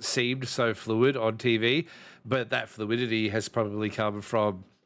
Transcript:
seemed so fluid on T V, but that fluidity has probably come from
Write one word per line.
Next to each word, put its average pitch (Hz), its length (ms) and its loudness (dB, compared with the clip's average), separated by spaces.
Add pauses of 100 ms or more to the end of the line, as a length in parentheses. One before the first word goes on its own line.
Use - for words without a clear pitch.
seemed 127 440 0
so 117 260 0
fluid 117 420 2
on 110 220 0
T 117 180 2
V, 127 300 2 (400)
but 120 240 -2
that 120 180 -2
fluidity 110 640 0
has 107 180 -2
probably 107 420 -2
come 104 300 -2
from 101 440 0 (220)